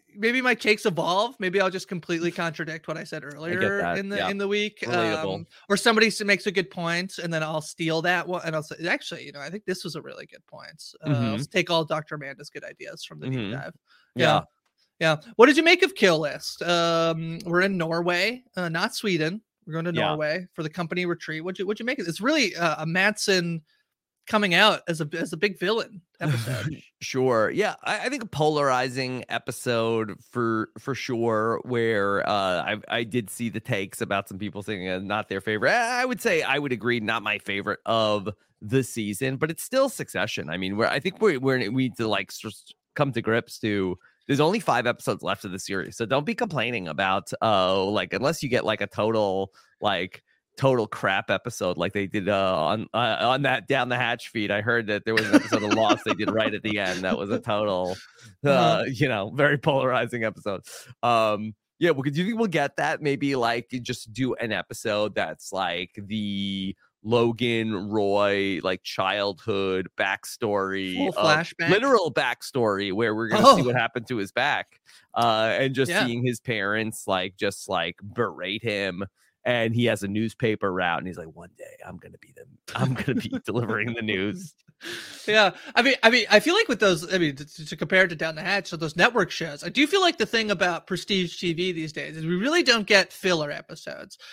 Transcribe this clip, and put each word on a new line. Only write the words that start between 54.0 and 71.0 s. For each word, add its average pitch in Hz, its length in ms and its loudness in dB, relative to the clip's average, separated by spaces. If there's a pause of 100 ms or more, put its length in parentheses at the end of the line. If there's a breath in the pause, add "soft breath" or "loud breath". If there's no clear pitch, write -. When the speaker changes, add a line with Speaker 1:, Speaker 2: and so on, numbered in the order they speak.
Speaker 2:
feed. 104 200 -2
I 104 120 0
heard 117 240 0
that 104 180 -2
there 110 100 0
was 107 140 0
an - 60 2
episode - 280 4
of 107 120 0
Lost 110 320 2
they 107 80 0
did 101 160 -2
right 110 240 0
at 95 80 -8
the 107 160 -2
end. 92 260 -2
That 92 140 0
was 98 100 -4
a 110 100 -2
total, 104 560 -2 (480 loud breath)
uh, 143 60 0
Speaker 1:
Uh-huh. 117 420 4
Speaker 2:
you 135 160 0
know, 107 280 -2
very 147 240 2
polarizing 123 680 0
episode. 101 380 -4 (400 loud breath)
Um, 110 520 2 (240)
yeah, 170 120 4
well, 139 140 2
do 147 60 0
you 160 140 0
think 220 140 -2
we'll 226 100 2
get 151 300 0
that? 147 240 -2
Maybe, 139 340 0
like, 117 340 0
you 127 100 -6
just 113 340 -10
do 127 220 -2
an 117 140 -4
episode 104 640 -2
that's, 85 380 -4
like, 90 380 -4 (120)
the 98 720 -4 (300)
Logan 113 840 0
Roy, 101 720 2
like, 92 200 -2
childhood 98 1080 -2 (100)
backstory 98 1000 -2
Speaker 1:
Full 185 140 0